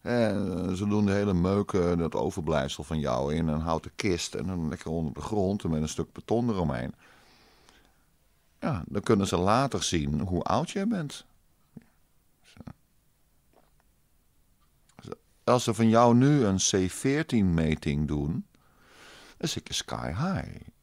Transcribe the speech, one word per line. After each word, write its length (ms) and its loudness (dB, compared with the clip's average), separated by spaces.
eh, 720 0
ze 140 -2
doen 180 4
de 60 4
hele 220 2
meuk, 400 2
eh, 240 2
dat 180 -2
overblijfsel 680 -2
van 160 -4
jou 340 -2
in 140 0
een 120 -2
houten 360 -4
kist 400 -2
en 120 -6
dan 220 -4
lekker 220 -8
onder 220 -4
de 80 -10
grond 420 0
en 60 -2
met 120 0
een 80 -2
stuk 220 -6
beton 380 -2
eromheen. 460 -2
Ja, 280 -4
dan 140 -4
kunnen 260 4
ze 100 0
later 460 2
zien 360 0
hoe 240 -2
oud 260 0
jij 180 -4
bent. 380 -6
Zo. 280 -20
Zo. 80 -16
Als 200 2
ze 100 0
van 160 4
jou 260 8
nu 300 6
een 120 2
C 340 2
veertien 600 0
meting 540 0
doen, 400 -2
dan 100 -6
zit 200 -6
je 60 -10
sky 340 -6
high. 600 -4